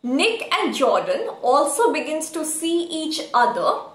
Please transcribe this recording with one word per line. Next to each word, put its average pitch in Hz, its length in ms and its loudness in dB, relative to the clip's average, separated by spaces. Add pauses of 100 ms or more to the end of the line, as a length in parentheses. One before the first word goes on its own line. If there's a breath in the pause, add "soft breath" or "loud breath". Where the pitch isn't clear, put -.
Nick 359 520 0
and 302 200 0
Jordan 226 540 2 (140)
also 294 500 4
begins 311 380 -4
to 311 140 -4
see 339 400 -2
each 311 360 -4 (120)
other 233 480 2 (140)